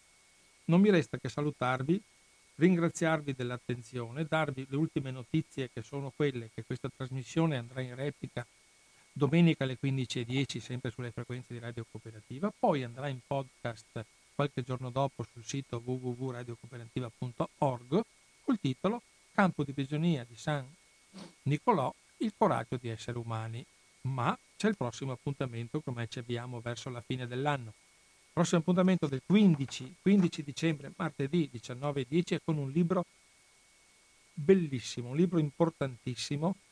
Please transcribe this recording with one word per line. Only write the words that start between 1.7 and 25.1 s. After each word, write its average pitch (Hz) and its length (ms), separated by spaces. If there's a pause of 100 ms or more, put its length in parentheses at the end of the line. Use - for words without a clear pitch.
ringraziarvi 160 760
dell'attenzione, 123 960
darvi 143 400
le 135 80
ultime 151 340
notizie 131 640
che 120 80
sono 139 340
quelle 127 380
che 117 100
questa - 320
trasmissione 135 600
andrà 123 240
in 123 140
replica 131 500 (640)
domenica 147 540
alle 131 120
quindici 135 440
e 117 40
dieci, 127 360
sempre 123 300
sulle 120 200
frequenze 123 420
di 120 60
Radio 117 300
Cooperativa, 123 680
poi 160 260
andrà 123 260
in 131 160
podcast 123 800 (280)
qualche 143 300
giorno 127 280
dopo 135 380
sul 117 140
sito 135 400
w 123 80
w 127 260
w 131 140
radio 120 260
cooperativa 120 580
punto - 420
org 131 440 (400)
col 254 180
titolo 190 420 (320)
Campo 180 300
di 139 100
prigionia 143 540
di 117 100
San 147 280 (800)
Nicolò, 147 500 (240)
il 220 200
coraggio 131 400
di 120 100
essere 117 300
umani. 113 480 (380)
Ma 131 320 (220)
c'è 214 120
il 214 80
prossimo 131 340